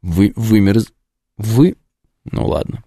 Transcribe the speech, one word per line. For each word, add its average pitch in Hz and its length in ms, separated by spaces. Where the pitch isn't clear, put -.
Вы-, 92 340
вымерз-, 110 580
вы-, 117 380
ну - 160
ладно. - 400